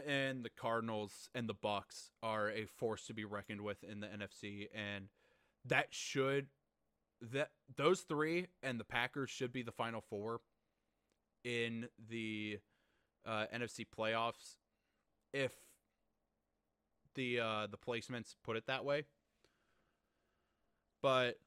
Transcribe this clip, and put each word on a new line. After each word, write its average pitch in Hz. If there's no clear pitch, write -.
and 135
the 113
Cardinals 113
and 117
the 107
Bucs -
are 107
a 107
force 110
to 117
be 107
reckoned 101
with 104
in 104
the 104
N 104
F 98
C, 101
and 101
that 131
should, 139
that, 127
those 170
three 160
and 127
the 107
Packers 127
should 123
be 127
the 113
final 113
four 110
in 117
the, 107
uh, 107
N 117
F 117
C 113
playoffs 113
if 135
the, 123
uh, 107
the 104
placements 120
put 113
it 113
that 131
way. 143
But 127